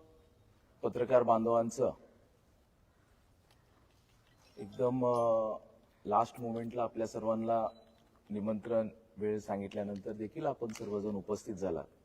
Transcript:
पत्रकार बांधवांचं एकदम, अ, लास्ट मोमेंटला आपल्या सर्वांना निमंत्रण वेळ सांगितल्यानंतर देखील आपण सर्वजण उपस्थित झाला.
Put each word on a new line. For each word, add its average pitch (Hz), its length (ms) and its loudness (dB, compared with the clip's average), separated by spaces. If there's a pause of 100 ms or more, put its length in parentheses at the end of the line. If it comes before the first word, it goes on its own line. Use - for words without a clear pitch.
(800)
पत्रकार 123 420 4
बांधवांचं 113 680 4 (2750)
एकदम, 123 480 0
अ, 117 520 4 (480)
लास्ट 110 340 2
मोमेंटला 117 440 -4
आपल्या 110 240 -4
सर्वांना 113 600 0 (640)
निमंत्रण 107 580 -2 (300)
वेळ 107 220 -2
सांगितल्यानंतर 101 720 -6
देखील 107 340 -6
आपण 123 260 -4
सर्वजण 104 440 -4
उपस्थित 101 400 -6
झाला. 85 280 -4 (220)